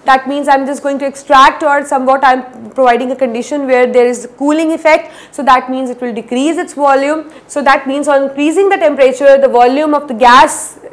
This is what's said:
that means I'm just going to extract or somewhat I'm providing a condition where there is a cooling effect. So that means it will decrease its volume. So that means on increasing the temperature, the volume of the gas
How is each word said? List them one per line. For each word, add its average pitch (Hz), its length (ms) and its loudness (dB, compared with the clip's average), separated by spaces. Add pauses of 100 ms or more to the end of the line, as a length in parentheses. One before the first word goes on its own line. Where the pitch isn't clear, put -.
that 262 200 0
means 285 220 -6
I'm 269 180 0
just 269 160 -6
going 277 180 -4
to 285 60 -6
extract 285 580 2
or 285 200 0
somewhat 269 400 0
I'm 254 460 -2
providing 247 420 0
a 262 40 -6
condition 254 520 -6
where 247 240 2
there 247 140 2
is 240 180 -4
a 233 60 -14
cooling 311 420 -2
effect. 320 400 0 (240)
So 285 80 -8
that 254 260 0
means 262 200 -6
it 247 100 -12
will 247 140 -8
decrease 247 440 -4
its - 180 -8
volume. 277 540 0 (180)
So - 160 -6
that 269 240 0
means 277 200 -4
on 277 220 0
increasing 311 400 0
the 381 80 0
temperature, 277 600 2
the 269 120 2
volume 262 440 2
of 285 140 -4
the 254 60 -8
gas 247 640 2 (140)